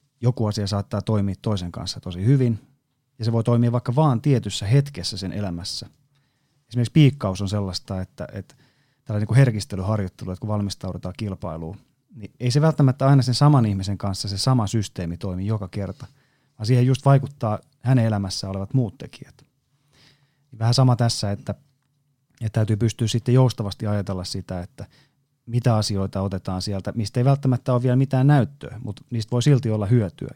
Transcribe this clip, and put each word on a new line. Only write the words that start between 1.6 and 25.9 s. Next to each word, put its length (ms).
kanssa 280
tosi 260
hyvin, 340
ja 60
se 60
voi 120
toimia 280
vaikka 240
vaan 260
tietyssä 440
hetkessä 520
sen 140
elämässä. 580
Esimerkiksi 220
piikkaus 500
on 80
sellaista, 520
että, 320
että 220
tällainen 180
niinku 140
herkistelyharjoittelu, 960
että 100
kun 60
valmistaudutaan 680
kilpailuun, 600
niin 240
ei 120
se 100
välttämättä 460
aina 140
sen 120
saman 320
ihmisen 320
kanssa 300
se 100
sama 300
systeemi 500
toimi 300
joka 200
kerta, 400
vaan 80
siihen 200
just 200
vaikuttaa 540
hänen 260
elämässään 460
olevat 220
muut 240
tekijät. 380
Niin 80
vähän 140
sama 220
tässä, 360
että, 240
että 180
täytyy 180
pystyä 300
sitten 260
joustavasti 540
ajatella 360
sitä, 380
että 240
mitä 300
asioita 460